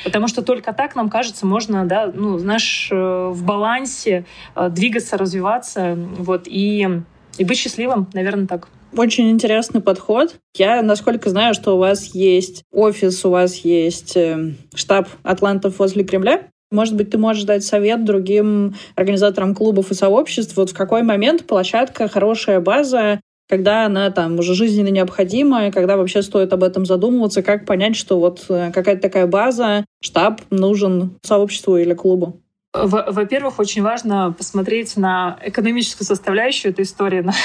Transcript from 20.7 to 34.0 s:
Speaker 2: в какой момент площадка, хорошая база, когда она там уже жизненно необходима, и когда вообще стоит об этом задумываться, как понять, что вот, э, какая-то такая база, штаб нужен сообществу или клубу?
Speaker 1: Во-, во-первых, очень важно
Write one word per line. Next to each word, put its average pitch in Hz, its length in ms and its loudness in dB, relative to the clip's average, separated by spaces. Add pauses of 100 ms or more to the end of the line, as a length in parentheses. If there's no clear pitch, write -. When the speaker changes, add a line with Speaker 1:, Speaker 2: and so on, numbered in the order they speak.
Speaker 2:
в - 40 -16
какой 226 280 0
момент 226 440 2
площадка, 220 640 0
хорошая 208 520 2
база, 214 600 2 (280)
когда 208 380 2
она 196 240 2
там 170 280 -2
уже 175 160 2
жизненно 208 340 2
необходима, 202 800 2
и 202 60 0
когда 190 240 2
вообще 190 260 0
стоит 190 300 0
об 185 100 2
этом 185 240 0
задумываться, 202 560 2
как 208 240 0
понять, 208 300 0
что 185 240 0
вот, 175 280 0
э, 175 240 -2
какая-то 190 300 0
такая 185 240 2
база, 208 580 0 (160)
штаб 226 500 0
нужен 190 720 0
сообществу 202 540 2
или 170 180 2
клубу? 180 460 0 (320)
Speaker 1:
Во-, 208 380 0
во-первых, 247 480 -2
очень 202 240 -2
важно 202 500 -2